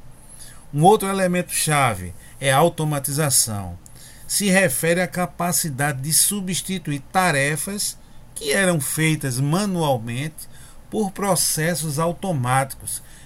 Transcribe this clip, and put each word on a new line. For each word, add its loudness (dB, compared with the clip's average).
Um 2
outro 8
elemento 0
chave 0
é 0
a 4
automatização. 0
Se 0
refere 4
à 0
capacidade -2
de -2
substituir -2
tarefas 0
que -4
eram 4
feitas 0
manualmente 0
por -2
processos 0
automáticos -2